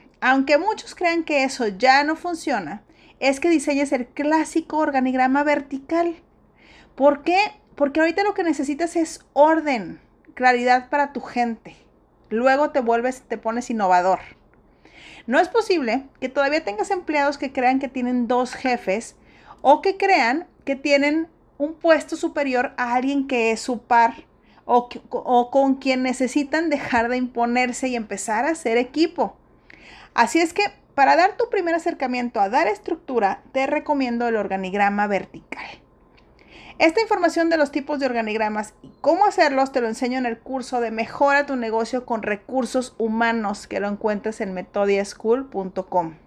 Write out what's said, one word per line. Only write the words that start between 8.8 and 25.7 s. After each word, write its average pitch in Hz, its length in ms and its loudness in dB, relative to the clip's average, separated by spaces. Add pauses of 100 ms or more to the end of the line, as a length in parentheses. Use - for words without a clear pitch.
es 330 380 -4
orden, 294 680 2 (340)
claridad 247 560 2
para 285 240 0
tu 247 80 -8
gente. - 540 -6 (520)
Luego 262 420 2
te 294 100 0
vuelves, 233 420 0
te 220 160 -8
pones 226 320 -6
innovador. 185 480 2 (1120)
No 269 120 2
es 359 80 2
posible 277 560 0 (160)
que 262 80 -6
todavía 285 340 0
tengas 403 300 -4
empleados 294 440 0
que 277 160 -6
crean 262 280 2
que 269 80 -6
tienen 247 400 -2
dos 247 260 0
jefes 233 640 -4 (440)
o 285 220 6
que 392 140 0
crean 339 500 2 (180)
que 269 120 -2
tienen 294 520 2 (300)
un 302 160 -4
puesto 320 400 2
superior 277 600 -2
a 240 180 -2
alguien 269 320 0
que 233 240 0
es 220 100 -2
su 240 220 -6
par 233 420 2 (400)
o 240 240 2
que, - 120 -16 (100)
o 247 400 0
con 269 260 2